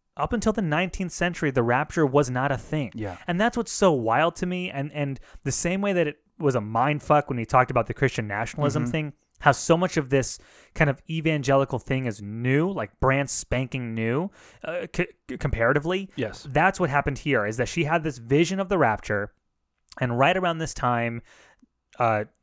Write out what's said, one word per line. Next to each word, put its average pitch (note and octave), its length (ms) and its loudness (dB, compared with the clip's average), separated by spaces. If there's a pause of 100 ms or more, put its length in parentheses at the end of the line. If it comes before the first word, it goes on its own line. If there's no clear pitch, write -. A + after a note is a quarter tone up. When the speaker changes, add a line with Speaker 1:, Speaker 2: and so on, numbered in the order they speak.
(160)
Speaker 1:
up D3 160 -2
until A3 200 0
the G#3+ 100 -4
nineteenth E3+ 500 -2
century, E3+ 400 -2
the B2+ 100 4
rapture C3 420 2
was C#3 240 4
not B2+ 220 -2
a C3+ 60 0
thing. C#3 380 -6
Speaker 2:
Yeah. G2 240 -8 (100)
Speaker 1:
And F3 120 -2
that's A3+ 160 0
what's A#3 140 -4
so F#3 220 4
wild C3+ 440 2
to F#3 100 -4
me. F3+ 220 -6
And, C#3 240 -6
and C#3 280 -6 (240)
the C3+ 80 0
same F3+ 280 -2
way G3+ 120 0
that F3 160 2
it D3 80 -6 (220)
was C#3 180 2
a A#2 40 0
mind A#2 440 0
fuck D3 240 4
when C3 100 -4
we A#2 60 -4
talked B2+ 260 4
about B2 160 0
the - 80 -8
Christian B2 320 0
nationalism A#2+ 580 -2
Speaker 2:
Mm-hmm. A#2+ 80 -2
Speaker 1:
thing, D3+ 200 -4 (300)
how D3 100 6
so E3 240 2
much F3 200 -2
of C#3 140 -2
this C3+ 300 0 (340)
kind D3+ 160 4
of C#3 180 -6
evangelical C#3 680 0
thing C3 280 -4
is G#2+ 140 -6
new, B2 480 0
like, D3+ 300 -6
brand C3+ 320 2
spanking B2 640 -4
new, A#2 340 0 (360)
uh, F3 280 -8
c-, F3 140 -2 (240)
c-, B2+ 80 -8
comparatively. D3 760 2
Speaker 2:
Yes. - 340 -4
Speaker 1:
That's E3+ 300 2
what E3+ 100 2
happened C#3+ 280 0
here, A#2+ 280 0
is A2 120 -4
that A#2+ 100 0
she - 160 0
had D#3+ 180 0
this D3 160 -6
vision D3+ 400 2
of F#3+ 100 -4
the G3 80 0
rapture, G#2+ 560 0 (680)
and A#2+ 180 0
right D#3 180 4
around F3 220 -2
this D#3+ 160 -6
time, A#2 480 -2 (760)
uh, A2 240 2 (180)